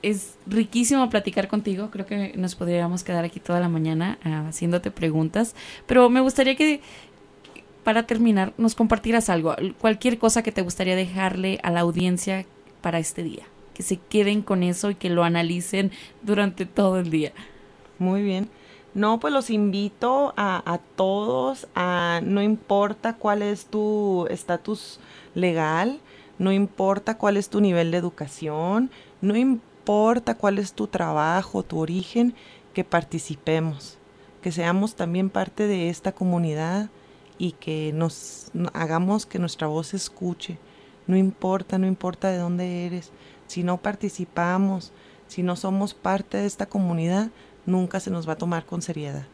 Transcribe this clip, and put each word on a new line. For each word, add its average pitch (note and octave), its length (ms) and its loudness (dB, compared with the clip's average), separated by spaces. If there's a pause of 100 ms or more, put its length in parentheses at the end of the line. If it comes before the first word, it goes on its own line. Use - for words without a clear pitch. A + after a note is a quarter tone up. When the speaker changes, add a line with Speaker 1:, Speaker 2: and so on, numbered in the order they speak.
Speaker 1:
es G3+ 340 -2 (100)
riquísimo A#3 640 2
platicar G3 400 0
contigo, G#3 420 -2
creo F#3+ 140 -6
que G3+ 320 -4
nos F#3 180 -4
podríamos F3 480 0
quedar E3+ 220 -2
aquí - 160 -10
toda F3 180 0
la F3+ 80 2
mañana, D#3+ 560 0
ah, D#3 240 -2
haciéndote F3 440 -2
preguntas, D#3+ 640 0 (320)
pero B3 220 8
me B3+ 120 6
gustaría C4 340 4
que, D4+ 240 4 (1040)
para A3+ 200 2
terminar, A3 540 2
nos A3+ 180 2
compartieras A3+ 540 2
algo, E3 260 2 (240)
cualquier A3+ 380 2
cosa A3+ 240 2
que A3+ 120 -4
te G3 80 0
gustaría F#3 340 0
dejarle F#3+ 680 -2
a F3+ 80 0
la E3+ 100 2
audiencia F3+ 640 0 (360)
para E3+ 180 0
este E3 240 -4
día, - 200 -8 (300)
que F#3 100 -10
se F#3 140 -2
queden G#3 440 2
con F#3+ 220 0
eso F3+ 260 0
y G3 60 -2
que F3+ 140 -4
lo E3+ 160 4
analicen F3 680 0 (300)
durante G3+ 440 0
todo F#3 340 2
el F3 100 -2
día. D#3 240 0 (640)
Speaker 2:
Muy F#3+ 260 2
bien. G3 260 -2 (440)
No, G#3+ 260 2
pues D4 140 -2
los C4 160 0
invito G#3 880 0
a, F#3+ 280 0
a F3 120 -2
todos A#3 1000 -2
a, F3 480 0
no G3+ 180 2
importa G#3+ 760 0
cuál G#3 240 0
es G#3 240 -4
tu G#3 640 0
estatus - 680 -6 (360)
legal, F3 640 0 (380)
no F#3+ 160 2
importa G3 640 0
cuál G3+ 180 2
es G3 140 0
tu G#3 100 0
nivel F3 320 4
de F3 60 0
educación, E3+ 920 -2 (320)
no G3+ 140 2
importa A#3 1000 2
cuál G3+ 240 2
es G3 140 -6
tu G#3+ 140 -4
trabajo, E3+ 760 0
tu E3 160 -6
origen, F#3 540 0 (400)
que F#3 100 -2
participemos, D#3+ 1120 -2 (440)
que F3+ 100 -4
seamos F3+ 440 0
también F3+ 340 -2
parte F#3+ 380 -2
de F3+ 220 0
esta F#3+ 220 -4
comunidad F3 800 -2 (480)
y F3 160 -4
que D#3 400 -6
nos, - 580 -4 (220)
hagamos F3 520 0
que - 140 -8
nuestra D#3+ 280 -4
voz D#3 200 -4
se G3 100 -8
escuche. F3 600 -8 (500)
No F#3 80 2
importa, F#3+ 600 0
no F#3+ 100 2
importa F#3 420 -2
de F3+ 80 0
dónde F3 480 -4
eres, F3 260 -8 (360)
si F3 160 -6
no F3+ 140 0
participamos, F#3+ 1120 -2 (360)
si - 160 -6
no F3+ 120 0
somos G3 380 -2
parte F#3+ 440 -2
de G3+ 80 0
esta G3+ 220 -4
comunidad, F3+ 600 0 (360)
nunca F#3 340 0
se F#3+ 120 -6
nos E3 160 -4
va D#3+ 60 -4
a D#3 40 -4
tomar F3 280 -2
con E3+ 160 -8
seriedad. C#3+ 520 -8